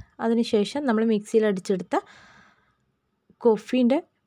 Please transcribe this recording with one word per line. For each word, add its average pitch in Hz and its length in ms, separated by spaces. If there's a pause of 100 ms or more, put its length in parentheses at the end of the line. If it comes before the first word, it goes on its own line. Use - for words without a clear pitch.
(260)
അതിനുശേഷം 233 640
നമ്മൾ 220 240
മിക്സിയിൽ 214 380
അടിച്ചെടുത്ത 185 440 (1500)
കോഫീൻ്റെ 240 540 (280)